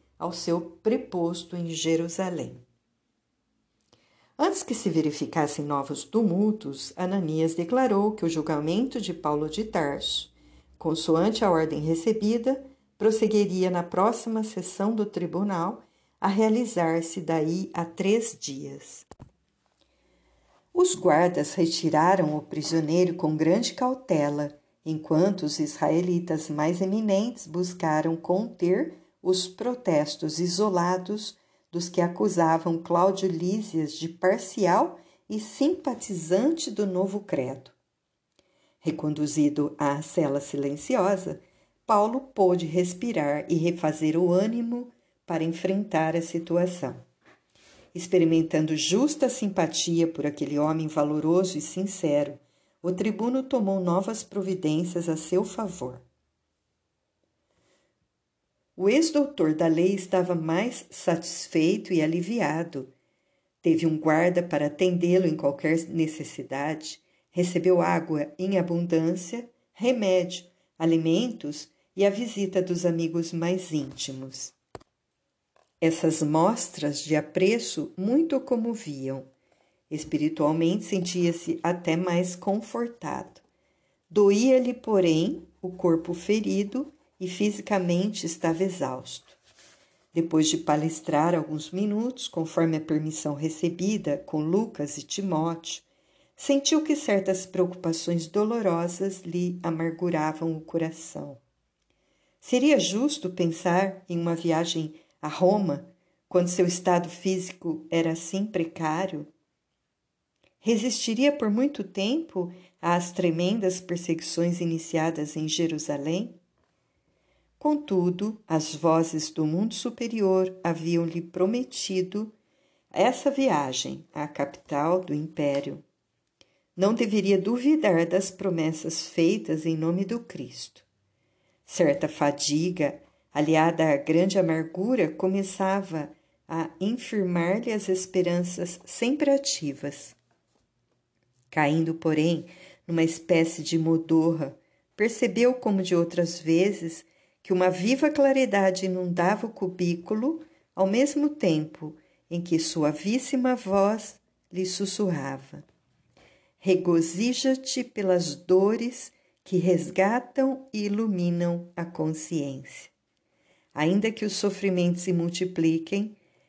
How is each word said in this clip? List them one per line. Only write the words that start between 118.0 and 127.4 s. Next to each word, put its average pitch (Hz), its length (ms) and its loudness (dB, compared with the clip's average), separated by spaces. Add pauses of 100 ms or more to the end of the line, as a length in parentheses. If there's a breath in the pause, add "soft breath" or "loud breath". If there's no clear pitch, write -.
as 160 260 -2
vozes 160 560 2
do 156 160 -2
mundo 190 280 0
superior 202 800 0 (120)
haviam-lhe 170 580 0
prometido 202 1120 -2 (580)
essa 247 400 2
viagem 147 800 0
à 151 140 -6
capital 151 720 -2
do 180 140 -6
império. 143 680 -4 (920 soft breath)
Não 190 160 4
deveria 202 460 2
duvidar 226 680 2